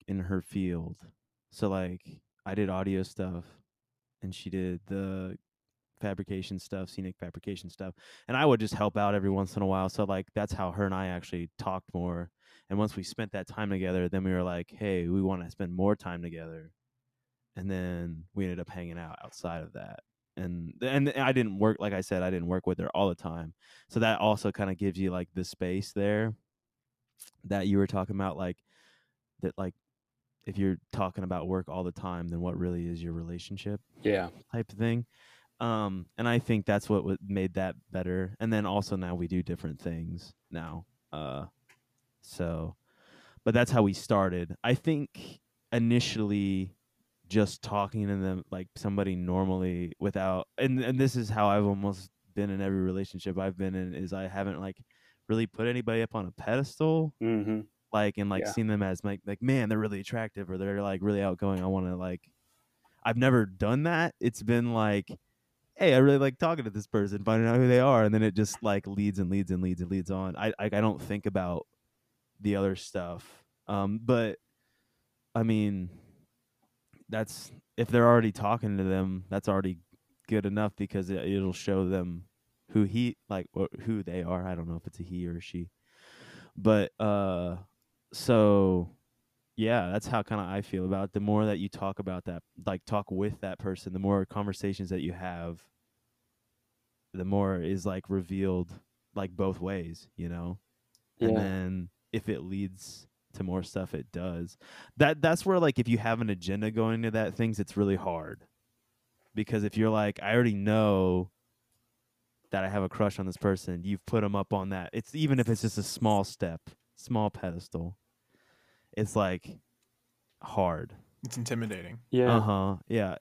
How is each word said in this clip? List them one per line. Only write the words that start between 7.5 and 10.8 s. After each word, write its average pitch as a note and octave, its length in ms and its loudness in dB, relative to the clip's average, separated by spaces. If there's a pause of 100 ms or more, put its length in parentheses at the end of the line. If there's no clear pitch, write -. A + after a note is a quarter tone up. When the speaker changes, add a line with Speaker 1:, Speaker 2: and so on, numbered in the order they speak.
Speaker 1:
stuff. F#2 260 -12 (320)
And B2 100 -2
I D3 80 4
would B2 160 8
just A2 140 -2
help G#2 220 0
out G2+ 180 2
every G2 160 2
once F#2+ 260 0
in G2+ 60 0
a F#2+ 40 2
while. F#2+ 220 2
So, G#2 160 -2
like, F#2+ 300 -2
that's G#2 180 -2
how F#2 200 -2
her G2+ 120 0